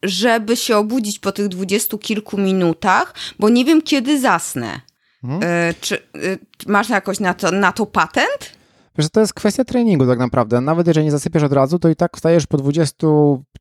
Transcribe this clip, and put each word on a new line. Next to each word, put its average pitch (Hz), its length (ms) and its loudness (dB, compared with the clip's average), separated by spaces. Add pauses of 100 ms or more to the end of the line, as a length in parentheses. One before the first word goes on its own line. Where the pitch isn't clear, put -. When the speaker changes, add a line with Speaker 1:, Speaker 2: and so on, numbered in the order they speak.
Speaker 1:
żeby 220 540 0
się 233 200 0
obudzić 240 420 -2
po 196 140 -4
tych 202 160 -2
dwudziestu 190 500 -4
kilku 208 400 -6
minutach, 190 760 0 (240)
bo 208 100 4
nie 240 160 4
wiem, 311 180 4
kiedy 277 380 0
zasnę. 165 600 -2 (440)
Speaker 2:
Mhm. 143 180 -4
Speaker 1:
E, 170 380 -2
czy, - 160 -6
e, - 20 -4 (680)
masz 202 220 0
jakoś 196 320 -2
na 185 140 0
to, 180 180 -2
na 190 200 2
to 208 140 -4
patent? 285 640 -2 (460)
Speaker 2:
Wiesz, 151 120 0
to 214 100 2
jest 214 140 0
kwestia 214 300 0
treningu 214 420 2
tak 123 120 2
naprawdę. 120 420 0
Nawet 160 260 0
jeżeli 156 180 4
nie 151 80 0
zasypiasz 151 300 0
od 143 100 0
razu, 139 260 2
to 170 100 2
i 160 80 2
tak - 200 -2
wstajesz 165 300 2
po - 100 -2
dwudziestu, 147 840 2 (180)